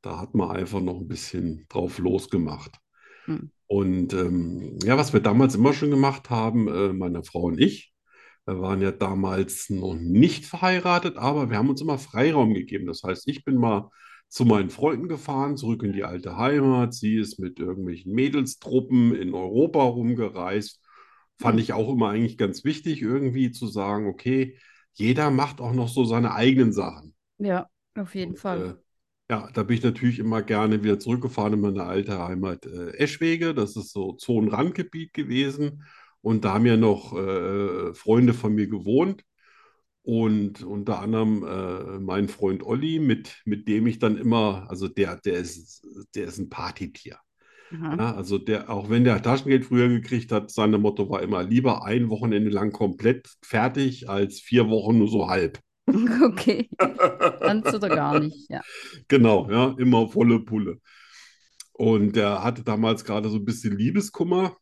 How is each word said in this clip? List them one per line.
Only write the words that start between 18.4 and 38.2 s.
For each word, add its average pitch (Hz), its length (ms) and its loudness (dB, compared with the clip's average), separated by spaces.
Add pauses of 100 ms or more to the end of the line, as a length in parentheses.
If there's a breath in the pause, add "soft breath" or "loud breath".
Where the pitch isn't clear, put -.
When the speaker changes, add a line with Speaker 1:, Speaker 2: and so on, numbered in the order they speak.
Speaker 1:
in 90 180 -4
Europa 117 500 0
rumgereist. 113 1000 -2 (580 soft breath)
Fand 113 200 2
Speaker 2:
Hm. - 20 0
Speaker 1:
ich 113 120 -4
auch 110 200 -2
immer 110 160 2
eigentlich 117 280 -2
ganz 98 280 -4
wichtig, 151 360 -4
irgendwie 127 500 -2
zu 120 160 -10
sagen, 104 400 -4
okay, 131 500 -4 (360 loud breath)
jeder 131 380 2
macht 135 300 0
auch 120 120 -4
noch 123 160 0
so 131 160 2
seine 113 280 0
eigenen 120 400 4
Sachen. 90 420 -6 (220)
Speaker 2:
Ja, 190 320 -2 (260)
auf 196 200 -10
jeden 180 200 -8
Speaker 1:
Und, - 20 -20
Speaker 2:
Fall. 180 280 -6
Speaker 1:
äh, - 100 -10 (540)
ja, 107 240 -6
da 107 100 -2
bin 117 140 0
ich 120 60 -4
natürlich 120 360 0
immer 110 220 -2
gerne 107 420 0
wieder 104 160 2
zurückgefahren 117 540 -2
in 104 80 2
meine 98 220 -2
alte 95 420 -4
Heimat, 92 400 -6
äh, 87 320 -12
Eschwege. 165 560 -2
Das 104 220 -2
ist 98 160 -10
so 95 220 -8
Zonenrandgebiet 127 1000 -2
gewesen. 143 720 -4 (380 loud breath)
Und 110 240 0
da 98 80 2
haben 110 120 4
ja 117 120 6
noch, 107 400 2
äh, 95 760 -4
Freunde 117 400 4